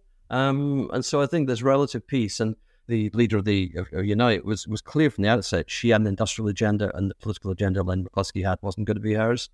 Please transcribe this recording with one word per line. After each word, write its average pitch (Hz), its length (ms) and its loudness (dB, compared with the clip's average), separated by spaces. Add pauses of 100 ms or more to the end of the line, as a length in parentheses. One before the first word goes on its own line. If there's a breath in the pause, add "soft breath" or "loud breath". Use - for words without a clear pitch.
(300)
Um, 139 600 0
and 127 120 -2
so 147 180 0
I 139 40 2
think 156 200 0
there's 120 160 -2
relative 135 420 2
peace. 117 360 -2
And 110 160 -2 (320)
the 107 220 0
leader 110 280 2
of 95 60 0
the, 98 320 0
of, 92 160 -6
of 87 120 -2
Unite 104 400 2
was, 104 220 -4
was 107 140 -4
clear 151 300 2
from - 120 -2
the 104 80 4
outset 98 400 0
she - 200 0
had 107 100 6
an 110 80 2
industrial 104 400 -2
agenda, 104 480 0
and 98 120 0
the 92 60 -6
political - 380 -6
agenda 95 320 0
Len 92 200 -2
McCluskey 95 400 -4
had 92 180 0
wasn't 101 260 -4
gonna 104 100 0
be 107 160 -2
hers. 113 400 0